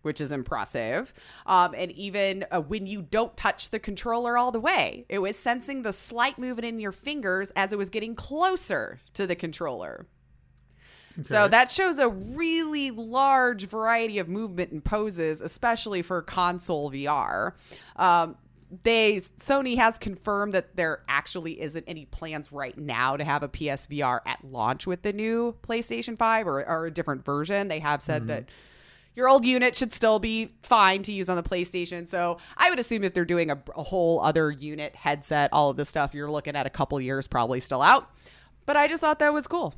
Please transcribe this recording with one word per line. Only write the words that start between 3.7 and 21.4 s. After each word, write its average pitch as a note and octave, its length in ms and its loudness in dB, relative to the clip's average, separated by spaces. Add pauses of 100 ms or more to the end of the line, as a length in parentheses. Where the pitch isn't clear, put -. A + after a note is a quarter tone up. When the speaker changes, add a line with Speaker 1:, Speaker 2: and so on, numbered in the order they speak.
Speaker 1:
the G#3+ 80 -6
controller A#3+ 580 -2
all B3 140 4
the A3+ 80 -4
way, B3 500 0
it G3 120 -2
was G3+ 180 -2
sensing B3+ 440 -4
the G#3 100 -4
slight A#3+ 440 -2
movement B3 300 -6
in A3+ 140 -6
your G#3 100 -4
fingers G3 640 -4
as G3 180 0
it G#3 60 -4
was G3 120 -4
getting A3+ 260 -6
closer D4+ 800 -2 (160)
to G3 140 -4
the F3 80 0
controller. B2+ 720 -8 (1120)
So - 200 4
Speaker 2:
Okay. - 80 8
Speaker 1:
that B3 200 8
shows F4+ 300 0
a B3 80 6
really D4 840 -2
large B3 760 2
variety A3 540 0
of E3 80 -4
movement F#3 440 -4
and D#3 120 -10
poses, E3+ 560 -2
especially G#3+ 600 -2
for F3 200 -4
console F3 680 -2
V C#3 180 -6
R. C3 460 0 (420)
Um, E3+ 400 4 (460)
they, A3 340 4 (240)
Sony C4+ 380 2
has A3+ 200 4
confirmed G3+ 540 -4
that F#3 240 -2
there D#3+ 320 -2
actually D#3+ 520 -4